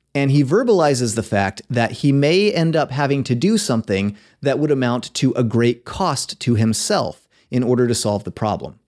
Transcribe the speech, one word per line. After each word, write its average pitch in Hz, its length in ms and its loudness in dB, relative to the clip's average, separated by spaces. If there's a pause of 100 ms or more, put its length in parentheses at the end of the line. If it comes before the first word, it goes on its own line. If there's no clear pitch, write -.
(160)
and 139 160 0
he 147 120 4
verbalizes 147 720 2
the 110 80 -2
fact 98 480 -2
that 117 220 0
he 143 200 0
may 160 400 2
end 165 240 0
up 147 140 0
having 139 360 0
to 123 100 0
do 190 240 2
something 101 560 -2 (260)
that 135 160 0
would 147 140 0
amount 123 440 -2
to 131 180 0
a 127 100 0
great 120 420 0
cost - 540 -4
to 120 160 0
himself 110 720 -2 (240)
in 127 100 0
order 123 260 2
to 117 60 2
solve 104 300 -2
the 90 80 -10
problem. 85 560 -6